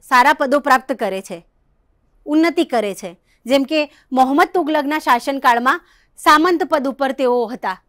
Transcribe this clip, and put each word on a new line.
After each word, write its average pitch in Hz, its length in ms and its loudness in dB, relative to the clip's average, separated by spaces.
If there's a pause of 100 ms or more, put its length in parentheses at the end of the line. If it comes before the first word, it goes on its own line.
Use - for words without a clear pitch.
સારા 262 320 2
પદો 285 280 0
પ્રાપ્ત 269 320 0
કરે 190 300 -6
છે, 180 160 -14 (880)
ઉન્નતિ 320 380 2
કરે 208 300 -4
છે. 180 160 -14 (360)
જેમ 269 180 0
કે 311 160 -2 (320)
મોહમ્મદ 269 360 2
તુગલકના 302 500 -2
શાસનકાળમાં 269 840 0 (380)
સામંત 330 460 2
પદ 285 220 -2
ઉપર 269 260 -2
તેઓ 247 340 0
હતા. 214 300 -8 (120)